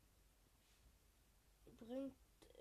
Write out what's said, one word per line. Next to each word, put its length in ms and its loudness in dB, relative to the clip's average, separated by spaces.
bringt 380 8